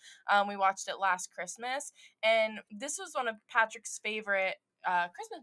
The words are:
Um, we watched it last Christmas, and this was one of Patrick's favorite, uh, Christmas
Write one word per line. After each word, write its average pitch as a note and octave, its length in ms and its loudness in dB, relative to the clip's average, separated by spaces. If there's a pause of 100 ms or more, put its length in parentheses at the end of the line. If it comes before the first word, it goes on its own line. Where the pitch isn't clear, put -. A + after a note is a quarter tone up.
(300)
Um, G3+ 180 6
we G3+ 100 -6
watched G3 300 2
it D#3 120 -6
last F#3 340 0
Christmas, A#3+ 580 -6 (320)
and A3 460 2
this B3 300 -8
was F4+ 160 -12
one C4 120 -2
of A3 100 -4 (100)
Patrick's A3+ 520 0
favorite, G#3 580 -2 (280)
uh, F3+ 240 2
Christmas G#4 340 -12